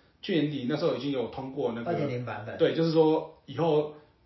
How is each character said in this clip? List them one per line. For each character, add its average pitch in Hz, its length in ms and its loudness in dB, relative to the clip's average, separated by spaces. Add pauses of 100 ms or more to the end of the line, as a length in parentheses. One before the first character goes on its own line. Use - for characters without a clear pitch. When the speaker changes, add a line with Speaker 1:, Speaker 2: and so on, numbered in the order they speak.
(220)
Speaker 1:
去 180 180 0
年 147 100 2
底 131 160 -6
那 147 100 0
时 139 100 0
候 139 80 2
已 123 80 -4
经 143 80 -2
有 120 180 -2
通 127 240 -10
过 123 200 -2
那 117 100 -6
个， 165 80 -4
Speaker 2:
二 175 40 0
点 147 140 -2
零 123 160 -4
版 117 220 -8
本。 - 100 -10
Speaker 1:
对， 139 180 4
就 165 100 2
是 165 80 2
说 156 520 4
以 - 140 -8
后 151 360 2 (320)